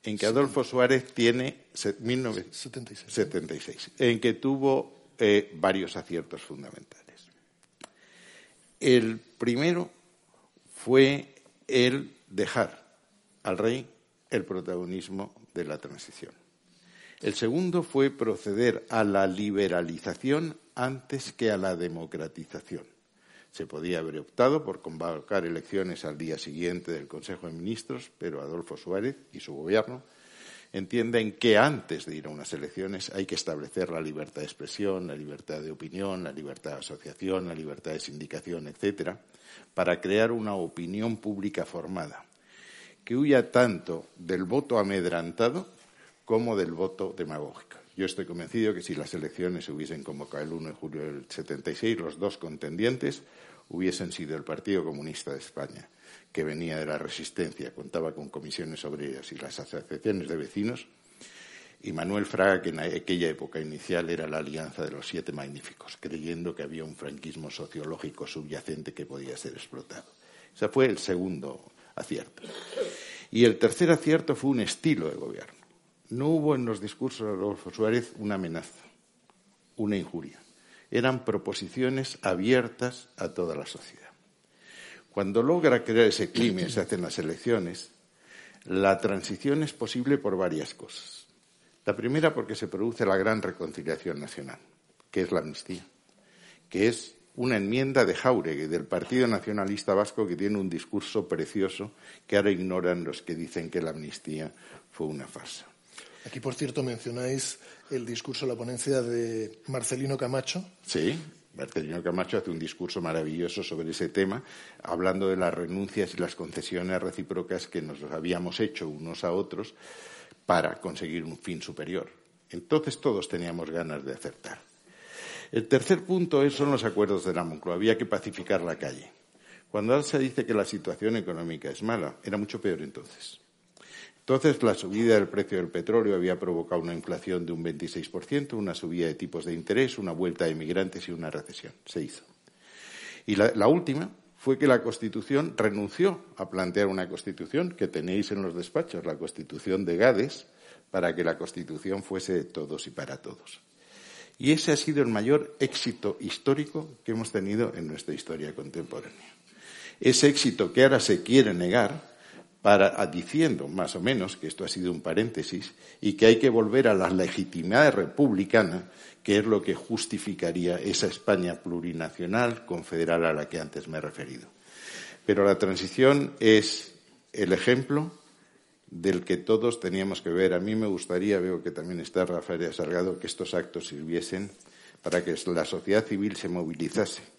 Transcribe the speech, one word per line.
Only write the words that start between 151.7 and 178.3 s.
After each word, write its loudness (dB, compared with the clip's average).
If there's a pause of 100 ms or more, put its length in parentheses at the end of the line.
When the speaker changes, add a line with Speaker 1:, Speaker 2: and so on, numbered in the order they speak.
Speaker 1:
fuese -4
de 2
todos -8
y -14
para -10
todos. -18 (800)
Y 4
ese 4
ha 6
sido 2
el 6
mayor 2
éxito -2
histórico -2 (160)
que -4
hemos -4
tenido 0
en -6
nuestra -8
historia -8
contemporánea. -12 (640)
Ese 8
éxito 4
que 8
ahora 10
se 4
quiere 8
negar, 2 (520)
para, 8
a, 2
diciendo, 0
más -4
o -4
menos, 0
que -8
esto -8
ha -4
sido -2
un -4
paréntesis -2 (260)
y 2
que 10
hay 12
que 6
volver 6
a 8
la 4
legitimidad 4
republicana, 4 (320)
que 6
es 2
lo 4
que 0
justificaría -2
esa 0
España 2
plurinacional, -2
confederal 0
a 4
la -4
que -6
antes -8
me -8
he -4
referido. -12 (800)
Pero 6
la 8
transición 4
es 6 (400)
el 2
ejemplo 4 (800)